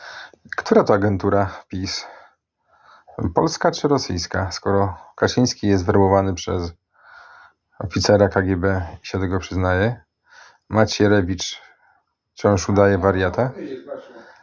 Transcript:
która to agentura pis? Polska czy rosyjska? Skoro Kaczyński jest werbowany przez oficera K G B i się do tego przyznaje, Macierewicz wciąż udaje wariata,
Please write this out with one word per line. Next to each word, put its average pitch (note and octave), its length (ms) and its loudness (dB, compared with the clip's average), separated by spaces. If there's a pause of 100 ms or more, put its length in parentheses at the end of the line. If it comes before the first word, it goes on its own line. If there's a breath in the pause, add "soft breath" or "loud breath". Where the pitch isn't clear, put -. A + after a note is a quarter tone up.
(560 loud breath)
która - 280 4
to A#2 100 4
agentura G2+ 760 0
pis? - 380 -8 (1300 loud breath)
Polska D#3+ 360 0
czy D#3 180 -2
rosyjska? F#2+ 600 -2
Skoro G2 480 -2 (180 loud breath)
Kaczyński A#2+ 520 0
jest G2 160 2
werbowany G2 500 2
przez F2 380 -6 (1040 loud breath)
oficera G2 500 2
K G2 140 0
G F#2+ 140 0
B F#2 300 0 (160)
i - 40 -16
się - 120 -4
do F#2 60 -2
tego F#2 140 -2
przyznaje, F#2 680 -2 (640 soft breath)
Macierewicz G2+ 960 0 (680 soft breath)
wciąż G2+ 360 0
udaje G2+ 300 4
wariata, F#2+ 520 0 (920 loud breath)